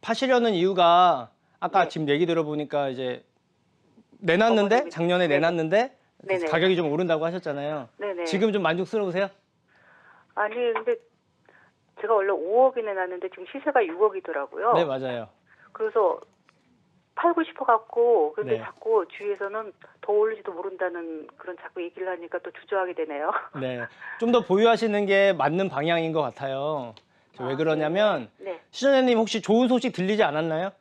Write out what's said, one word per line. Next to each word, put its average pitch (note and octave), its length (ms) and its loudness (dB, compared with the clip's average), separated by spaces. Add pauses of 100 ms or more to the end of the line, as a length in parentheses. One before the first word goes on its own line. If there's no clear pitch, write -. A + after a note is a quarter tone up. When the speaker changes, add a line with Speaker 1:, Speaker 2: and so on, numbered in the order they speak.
Speaker 1:
파시려는 A#3 540 2
이유가 F3 760 4 (300)
아까 F3+ 240 2
Speaker 2:
네. - 40 -4
Speaker 1:
지금 D#3 200 -4
얘기 D3 180 2
들어보니까 D3+ 640 -2
이제 B2+ 340 -6 (960)
내놨는데, G#3 560 4
Speaker 2:
어머님이. D#4 140 0
Speaker 1:
작년에 F3 380 0
Speaker 2:
네. C#3+ 60 2
Speaker 1:
내놨는데 E3+ 600 2 (260)
Speaker 2:
네, F#3+ 160 -2
네. E3+ 80 -2
Speaker 1:
가격이 E3+ 300 2
좀 E3 140 0
오른다고 D#3+ 360 0
하셨잖아요. D3+ 600 -6 (100)
Speaker 2:
네, G3+ 160 -6
네. F3 100 -8
Speaker 1:
지금 G3 280 0
좀 G3 100 -2
만족스러우세요? F#3 680 -2 (1080)
Speaker 2:
아니, G#3+ 180 -2
근데 A#3 420 -2 (1040)
제가 A3 140 0
원래 G3 180 2
오억이 A#3 500 2
내놨는데 F#3 460 -6
지금 F3+ 240 -14
시세가 C#4 340 0
육억이더라고요. F#3 840 -2
Speaker 1:
네, F3 140 4
맞아요. C3 420 -6 (440)
Speaker 2:
그래서 G#3+ 460 0 (1000)
팔고 E4+ 280 0
싶어갖고, A#3 880 0
근데 B2+ 260 -4
Speaker 1:
네. A2 60 -10
Speaker 2:
자꾸 A3 420 -2 (100)
주위에서는 G3+ 560 -8 (280)
더 - 120 -4
오를지도 G#3+ 400 0
모른다는 E3+ 840 -8
그런 F3+ 260 -14
자꾸 - 200 -14
얘기를 F3+ 260 -10
하니까 E3+ 320 -8
또 - 100 -14
주저하게 F#3 440 -4
되네요. D#3 360 -4 (140)
<laughs> - 160 -12
Speaker 1:
네, B2+ 200 -6 (380)
좀 A#3 140 0
더 A#3+ 120 4
보유하시는 G#3 640 2
게 G3 260 4
맞는 F3 360 0
방향인 D#3+ 440 0
것 D#3 100 0
같아요. C3+ 720 -6 (420)
저 B2+ 100 -10
왜 C3 80 -4
Speaker 2:
아, - 20 -6
Speaker 1:
그러냐면 D#3 720 0 (100)
Speaker 2:
네. F#3+ 140 -10
네. E3 80 -12 (120)
Speaker 1:
시청자님 C4 460 4
혹시 A3 240 0
좋은 A#3 260 4
소식 A#3+ 240 2
들리지 G3+ 320 0
않았나요? D#3+ 460 -2 (100)